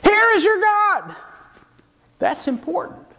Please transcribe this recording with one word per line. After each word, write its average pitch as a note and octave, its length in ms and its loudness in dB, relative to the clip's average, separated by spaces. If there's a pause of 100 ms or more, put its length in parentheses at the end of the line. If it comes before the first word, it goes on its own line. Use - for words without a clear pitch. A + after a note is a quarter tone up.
Here G#4+ 280 4
is G4 120 2
your G#4 160 2
God. G#4 560 0 (1040)
That's - 280 -4
important. - 600 -8 (120)